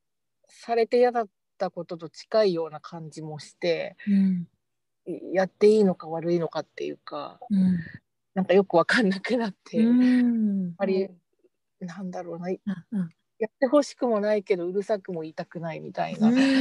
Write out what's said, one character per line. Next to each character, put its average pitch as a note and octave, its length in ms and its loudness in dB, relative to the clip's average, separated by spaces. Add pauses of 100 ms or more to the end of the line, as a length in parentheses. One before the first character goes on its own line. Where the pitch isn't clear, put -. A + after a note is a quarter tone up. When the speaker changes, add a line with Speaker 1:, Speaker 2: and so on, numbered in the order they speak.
(460)
Speaker 1:
さ - 280 -8
れ A3+ 120 2
て B3 120 2
嫌 B3 120 6
だ A#3 120 0
っ G3+ 60 -8 (300)
た F#3 120 -4
こ F3 140 -10
と E3+ 120 -10
と E3 120 -14
近 - 360 0
い F#3+ 100 2
よ E3 120 -4
う D#3 40 -14
な D3+ 80 -16
感 D#3+ 320 -14
じ D#3 120 -14
も D3+ 160 -10
し - 180 -20
て、 D#3+ 400 -2 (100)
Speaker 2:
う G#3 40 0
ん。 F#3+ 380 2 (580)
Speaker 1:
い-、 E3 280 -10
や F#3+ 100 2
っ F#3 40 -2
て - 200 4
い A3 120 8
い G#3 40 6
の F#3 100 4
か - 140 -14
悪 E3 240 -4
い F3 60 2
の E3 100 -2
か D#3+ 120 -6
っ - 40 -8
て - 200 -12
い D3 80 -6
う C#3+ 60 -16
か、 - 420 -14 (100)
Speaker 2:
う G#3 60 0
ん。 F#3 220 2 (560)
Speaker 1:
な F#3+ 80 0
ん F#3+ 40 -4
か F3 80 4
よ G3 100 6
く F#3+ 100 -10
わ E3 100 2
か - 180 2
ん G3 60 2
な F#3+ 120 -2
く A3+ 160 -4
な A3+ 120 -4
っ F#3+ 60 -10 (100)
て、 - 140 -6
Speaker 2:
う A3+ 140 4
ん。 A#3 880 2
Speaker 1:
あ G3+ 40 -6
ま G3 40 0
り、 F#3+ 220 0 (720)
な F3+ 220 -12
ん F3+ 80 -8
だ F3+ 120 -10
ろ E3+ 140 -12
う - 20 -10
な、 F3 100 -8
Speaker 2:
う - 20 -4
ん、 F#3+ 500 -6
う - 40 -2
ん。 E3 60 -8 (280)
Speaker 1:
や - 100 -4
っ - 100 -20
て C4+ 80 2
ほ C#4+ 160 4
し - 120 -12
く - 120 -2
も A3 140 2
な G#3 140 2
い G#3 100 0
け G3+ 120 0
ど、 F3 100 -4
う F3+ 60 -4
る G3+ 100 -2
さ G#3 160 -2
く F#3+ 140 -12
も E3 100 -6
言 D#3 80 -12
い - 40 -18
た E3+ 100 -10
く - 160 -12
な E3 140 -6
い D#3 60 -10
み D#3 120 -12
た D#3+ 160 -4
い F#3 100 -8
な。 A3 100 4
Speaker 2:
う A#3 40 4 (280)